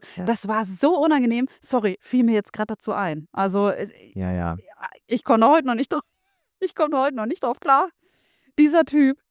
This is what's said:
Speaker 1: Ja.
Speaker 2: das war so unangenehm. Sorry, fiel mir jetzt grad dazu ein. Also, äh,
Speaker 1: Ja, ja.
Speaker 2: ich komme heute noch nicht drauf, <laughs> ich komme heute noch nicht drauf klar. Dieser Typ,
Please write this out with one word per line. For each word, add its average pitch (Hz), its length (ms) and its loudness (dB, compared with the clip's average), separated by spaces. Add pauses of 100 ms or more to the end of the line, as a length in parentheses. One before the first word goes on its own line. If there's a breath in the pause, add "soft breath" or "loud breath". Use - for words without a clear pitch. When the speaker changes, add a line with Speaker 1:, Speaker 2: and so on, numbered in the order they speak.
(180 loud breath)
Speaker 1:
Ja. 180 80 -8
Speaker 2:
das 214 220 -4
war 214 180 -2
so 277 360 0
unangenehm. 254 460 0 (140 soft breath)
Sorry, 214 400 -2
fiel 254 240 0
mir 226 80 4
jetzt 208 180 -2
grad 214 180 -6
dazu 220 220 -8
ein. 160 400 -6
Also, 196 380 0
äh, 185 180 -6 (260)
Speaker 1:
Ja, 92 200 -6
ja. 87 240 -4 (500)
Speaker 2:
ich - 160 -4
komme 226 240 4
heute 294 200 4
noch 240 80 -2
nicht 254 180 -4
drauf, 294 80 -2 (300)
<laughs> - 280 -20
ich - 160 -6
komme 302 240 -2
heute 269 160 -2
noch 220 100 -6
nicht 247 180 -6
drauf 254 180 -4
klar. 302 260 2 (680)
Dieser 302 260 4
Typ, 277 360 2 (120)